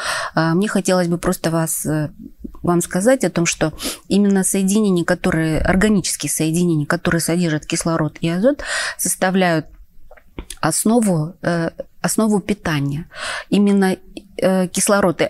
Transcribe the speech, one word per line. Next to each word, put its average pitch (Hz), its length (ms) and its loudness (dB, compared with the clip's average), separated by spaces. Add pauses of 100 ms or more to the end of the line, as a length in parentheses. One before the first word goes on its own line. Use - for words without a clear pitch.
(360)
э, 165 160 2
мне 190 160 2
хотелось 185 400 0
бы 170 100 0
просто 180 320 -2
вас, 165 360 -2
э, 151 240 -2 (520)
вам 170 180 2
сказать 214 440 2
о 180 60 2
том, 170 140 0
что 156 280 -2 (340)
именно 196 380 2
соединения, 196 600 2
которые, 160 540 0
органические 190 720 0
соединения, 160 560 0
которые 156 340 0
содержат 165 460 -2
кислород 165 540 -2
и 160 80 -2
азот, 196 340 0 (360)
составляют 180 680 0 (920)
основу, 180 840 2
э, 170 280 -2 (320)
основу 214 380 0
питания. 151 680 -4 (400)
Именно, 196 480 4 (400)
э, 185 320 2
кислород 196 600 0